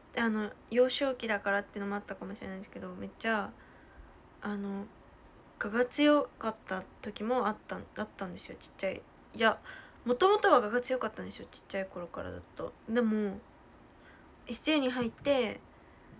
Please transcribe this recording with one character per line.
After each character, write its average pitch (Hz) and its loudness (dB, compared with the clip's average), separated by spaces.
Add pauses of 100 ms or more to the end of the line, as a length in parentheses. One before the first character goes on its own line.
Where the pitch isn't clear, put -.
(160)
あ 233 2
の、 214 -2 (180)
幼 247 6
少 269 0
期 240 -8
だ 208 0
か 202 0
ら 202 4
っ 202 -4
て - -12
い 202 -4
う - -4
の 202 -4
も 202 -2
あ - -2
っ 208 -10
た 202 -10
か 196 -12
も 196 -10
し - -14
れ 196 -10
な 190 -8
い 190 -10
ん - -12
で 196 -16
す - -20
け 202 -12
ど、 190 -10
め 196 -10
っ - -18
ち 226 -4
ゃ、 214 0 (920)
あ 208 -4
の、 202 -6 (720)
我 208 -6
が 240 4
強 294 4 (100)
か 226 -4
っ - -4 (100)
た 190 -4 (180)
時 208 -8
も 233 2
あ - 2
っ 208 -2 (100)
た、 185 -8 (160)
あ 208 -4
っ 214 -8
た 196 -6
ん 175 -8
で - -12
す - -14
よ、 170 -12
ち - -14
っ - -20
ち 190 -4
ゃ 190 0
い。 - -6 (320)
い 220 -4
や、 226 6 (460)
も 240 2
と 370 6
も 403 8
と 381 6
は 254 10
我 214 0
が 247 0
強 254 0
か 220 -2
っ - -14
た 185 -10
ん 185 -10
で 202 -12
す - -12
よ、 190 -14
ち - -14
っ - -18
ち 196 -6
ゃ - 0
い 190 -4
頃 180 -10
か - -10
ら - -8
ず - -8
っ - -14 (140)
と。 - -8 (160)
で 233 2
も、 214 0 (1040)
エ 233 -8
ス - -10
テ 311 2
ィ - 6
ー - 4
に 254 2
入 240 0
っ - -10
て、 247 0 (600)